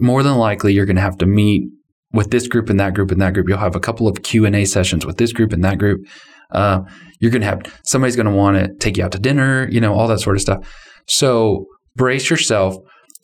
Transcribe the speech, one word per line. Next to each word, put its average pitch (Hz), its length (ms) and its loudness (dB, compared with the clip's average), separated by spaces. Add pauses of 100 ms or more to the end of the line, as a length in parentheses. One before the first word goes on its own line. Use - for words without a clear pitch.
More 127 220 2
than 139 140 2
likely, 104 360 0
you're 98 140 2
gonna 95 140 2
have 98 180 -2
to 90 80 0
meet 104 420 2 (440)
with 110 180 0
this 123 180 -2
group 113 220 -2
and 98 100 2
that 95 140 -2
group 98 160 -2
and 92 100 0
that 95 140 0
group. 90 140 0
You'll 98 100 0
have 98 180 -2
a 95 40 -6
couple 110 280 -2
of - 140 -4
Q 110 220 2
and 101 120 2
A 101 80 0
sessions 90 420 -2
with 82 120 -6
this 117 140 0
group 110 200 0
and 85 120 -2
that 95 140 0
group. 98 220 0 (500)
Uh, 98 300 0 (400)
you're 117 100 2
gonna 117 140 0
have, 92 180 -4 (220)
somebody's 127 320 0
gonna 107 180 2
wanna 98 460 2
take 98 160 -2
you 95 80 0
out 87 80 -4
to 98 60 -6
dinner, 131 520 0
you 117 100 0
know, 104 140 2
all 110 140 2
that 107 120 0
sort 101 160 0
of 101 60 -2
stuff. - 240 -2 (400)
So 117 600 0 (300)
brace 127 340 0
yourself. 98 460 0 (480)